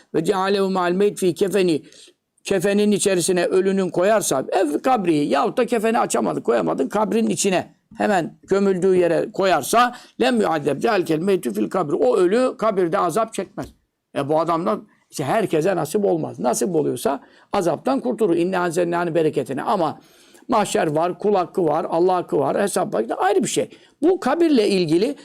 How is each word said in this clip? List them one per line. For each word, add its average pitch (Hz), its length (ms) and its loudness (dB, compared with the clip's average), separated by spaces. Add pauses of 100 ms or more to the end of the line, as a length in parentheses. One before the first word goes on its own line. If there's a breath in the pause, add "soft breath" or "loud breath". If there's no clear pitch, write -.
(140)
ve 160 100 0
"cealehu 196 460 0
ma'al 180 220 0
meyt 202 260 0
fi 180 160 0
kefeni", 185 480 0 (640 loud breath)
kefenin 202 480 2
içerisine 180 540 2
ölünün 190 440 0
koyarsa, 175 640 2
ev 294 260 0
kabri 196 380 2
yahut 220 400 0
da 240 100 2
kefeni 226 320 0
açamadın, 180 420 -2
koyamadın, 214 480 0
kabrin 214 380 0
içine 185 480 -2 (220)
hemen 202 460 0
gömüldüğü 190 540 2
yere 165 360 2
koyarsa, 196 640 0 (240 loud breath)
"lem 240 200 2
yuaddeb 147 420 -2
zalikel 175 360 0
meytü 196 360 -2
fil 208 160 -2
kabri", 165 240 -2
o 247 220 2
ölü 208 400 2
kabirde 190 420 0
azap 185 360 -2
çekmez. 165 320 -8 (500)
E, 135 120 -4
bu 156 120 2
adamdan 170 480 -2 (220 soft breath)
işte 147 140 -8
herkese 175 520 0
nasip 170 280 -2
olmaz. 156 340 -2
Nasip 214 360 -2
oluyorsa 147 460 -2 (320 loud breath)
azaptan 196 480 -2
kurtulur. 208 360 0
"İnna 180 300 0
enzennâ'nın" 170 480 -2
bereketine. 147 480 -2
Ama 165 380 -2 (480 loud breath)
mahşer 202 380 0
var, 165 320 -2
kul 208 160 0
hakkı 180 300 0
var, 156 240 0
Allah 180 260 2
hakkı 175 240 -2
var, 143 240 0
hesap 196 320 -2
var. 220 100 0 (120)
Ayrı 381 260 2
bir 180 60 -2
şey. 123 200 -2 (340 loud breath)
Bu 349 180 2
kabirle 294 480 2
ilgili 185 460 2 (100 loud breath)